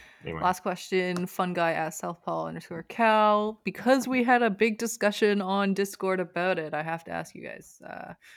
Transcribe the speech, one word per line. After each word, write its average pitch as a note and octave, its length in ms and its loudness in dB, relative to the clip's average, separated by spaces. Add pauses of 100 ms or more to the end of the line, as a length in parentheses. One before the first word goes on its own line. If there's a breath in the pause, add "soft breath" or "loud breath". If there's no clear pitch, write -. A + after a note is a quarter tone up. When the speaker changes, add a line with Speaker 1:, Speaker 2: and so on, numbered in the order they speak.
(240 loud breath)
Speaker 1:
Anyway. D#3+ 160 -6
Speaker 2:
Last F3+ 200 0
question, F3+ 680 -2
fun F3+ 260 -4
guy E3+ 200 0
at D#3+ 200 -4
southpaw E3 540 -6
underscore E3 380 -10
cal. G#3+ 800 4
Because B3 460 2
we B3+ 160 2
had A#3+ 180 6
a A3+ 60 6
big G#3+ 300 2
discussion G#3 640 2
on G3 320 0
Discord F#3+ 440 -2
about F3 400 0
it, D#3 140 -6
I D3+ 100 -2
have E3 220 -6
to - 60 -14
ask - 240 -8
you - 80 -14
guys. - 440 -16
Uh, - 280 -14 (220 soft breath)